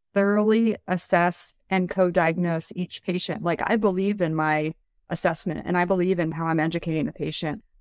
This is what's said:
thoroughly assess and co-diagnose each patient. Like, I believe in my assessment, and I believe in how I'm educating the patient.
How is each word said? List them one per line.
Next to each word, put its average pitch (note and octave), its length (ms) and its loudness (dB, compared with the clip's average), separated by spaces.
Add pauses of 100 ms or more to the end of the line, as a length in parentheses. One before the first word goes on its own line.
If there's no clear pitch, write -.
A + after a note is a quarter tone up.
(140)
thoroughly G#3 640 4 (120)
assess F3 640 0 (160)
and F#3 180 0
co-diagnose F3 840 0
each - 300 -8
patient. F3+ 400 -4
Like, E3+ 200 0
I A#3 120 2
believe G3+ 440 0
in D#3+ 140 0
my D#3 400 0 (360)
assessment, E3 540 -2
and F3 120 0
I F3 80 2
believe F3+ 340 0
in D#3+ 140 0
how D#3+ 140 -4
I'm E3 120 0
educating D#3+ 480 -2
the - 60 -6
patient. D3+ 500 -6 (180)